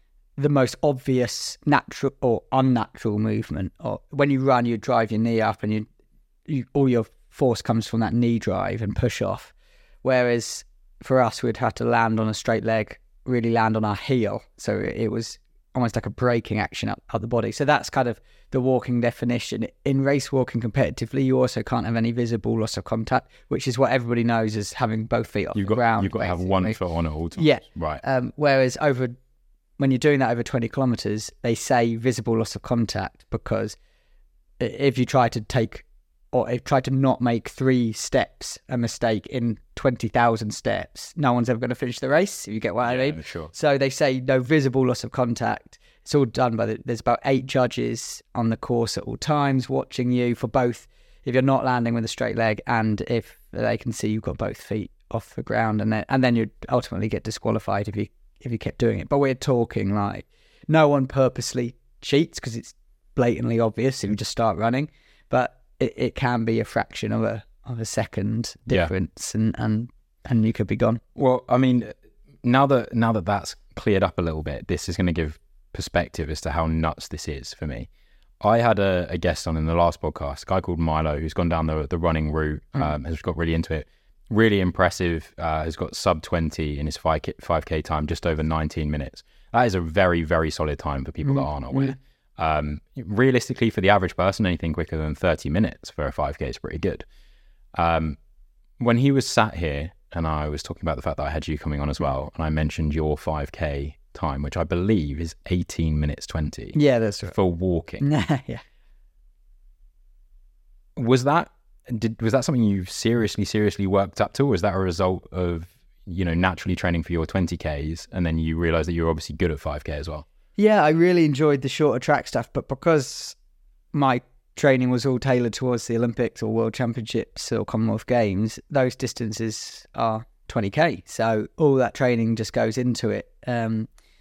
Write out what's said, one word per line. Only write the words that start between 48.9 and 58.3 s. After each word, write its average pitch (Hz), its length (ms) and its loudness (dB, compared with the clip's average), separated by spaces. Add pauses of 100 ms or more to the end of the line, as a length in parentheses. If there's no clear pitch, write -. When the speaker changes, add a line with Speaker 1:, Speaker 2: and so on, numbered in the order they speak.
Speaker 1:
at - 60 -8
all 113 140 -8
times 139 520 2
watching 131 420 -2
you 123 240 2
for 127 120 -6
both 123 400 0 (380)
if 123 80 -4
you're 127 100 4
not 135 220 4
landing 120 280 0
with 117 120 -2
a - 20 -6
straight 110 280 -4
leg 110 300 0
and 110 360 0
if - 380 -4 (120)
they 113 260 -2
can 120 140 -6
see 107 180 -4
you've 107 140 -2
got - 140 -6
both 107 220 -6
feet - 300 -6 (220)
off - 240 -8
the - 80 -8
ground, 110 380 0
and 107 120 0
then, 110 160 -2
and 131 140 2
then 120 120 4
you'd 113 140 2 (200)
ultimately 110 380 -2
get - 160 -4
disqualified 110 640 -2
if 101 80 -8
you, 101 120 -2 (320)